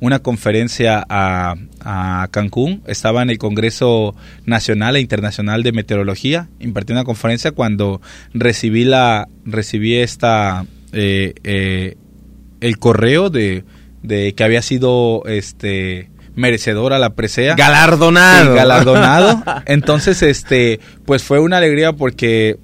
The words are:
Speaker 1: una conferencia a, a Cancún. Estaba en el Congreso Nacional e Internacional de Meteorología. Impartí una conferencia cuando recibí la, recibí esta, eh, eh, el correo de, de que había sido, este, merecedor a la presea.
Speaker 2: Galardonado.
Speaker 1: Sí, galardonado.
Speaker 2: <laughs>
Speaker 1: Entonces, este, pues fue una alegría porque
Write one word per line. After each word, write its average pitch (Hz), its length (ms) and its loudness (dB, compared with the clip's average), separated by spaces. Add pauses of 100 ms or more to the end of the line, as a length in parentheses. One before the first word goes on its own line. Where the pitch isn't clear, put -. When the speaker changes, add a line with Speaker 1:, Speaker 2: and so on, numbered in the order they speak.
Speaker 1:
una 127 180 0
conferencia 110 920 -2
a, 92 460 -2 (260)
a 92 500 -6
Cancún. 120 560 -4
Estaba 113 360 -2
en 123 80 -2
el 113 80 -4
Congreso 110 760 -2 (300)
Nacional 113 520 -2
e 139 40 0
Internacional 104 640 -4
de 120 100 -2
Meteorología. 107 840 -4
Impartí 104 340 -8
una 123 120 -2
conferencia 120 480 -4
cuando 104 500 -2 (320)
recibí 117 500 0
la, 123 440 2 (180)
recibí 110 480 -4
esta, 107 720 -2 (260)
eh, 98 400 -2 (120)
eh, 95 520 -6 (640)
el 117 180 -4
correo 123 520 2
de, 98 340 -2 (380)
de 101 320 -2
que 113 100 -2
había 113 160 2
sido, 123 680 0
este, 95 840 -6 (260)
merecedor 120 560 0
a 135 80 0
la 117 140 0
presea. 123 420 -2
Speaker 2:
Galardonado. 160 960 6
Speaker 1:
Sí, 123 40 4
galardonado. 131 840 4 (120)
Speaker 2:
<laughs> - 120 -10
Speaker 1:
Entonces, 151 560 0
este, 127 560 2 (260)
pues 135 200 0
fue 139 160 2
una 175 160 2
alegría 160 380 2
porque 117 680 0